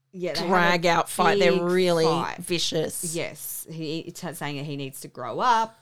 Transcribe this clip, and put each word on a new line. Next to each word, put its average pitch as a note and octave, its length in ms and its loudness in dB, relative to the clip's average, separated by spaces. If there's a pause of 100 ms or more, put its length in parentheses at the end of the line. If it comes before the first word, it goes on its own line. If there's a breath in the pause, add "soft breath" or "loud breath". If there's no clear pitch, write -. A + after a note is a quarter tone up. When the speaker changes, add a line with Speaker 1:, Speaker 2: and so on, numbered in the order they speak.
(120)
Speaker 1:
Yeah, F3 220 -6
they - 80 -6
have F3 60 -4
a - 20 0
Speaker 2:
drag F3 360 4
out E3+ 240 4
fight. F3+ 300 4
They're F3 140 6
Speaker 1:
big F3 80 2
Speaker 2:
really F3 440 4
Speaker 1:
fight. D#3+ 320 0
Speaker 2:
vicious. E3 800 -4
Speaker 1:
Yes. - 540 -8
He, D#3+ 300 -6
it's - 220 -12
saying D3 360 -8
that C#3 80 -8
he D3 120 -8
needs C3+ 240 -10
to - 60 -14
grow B2 320 -8
up A3+ 420 2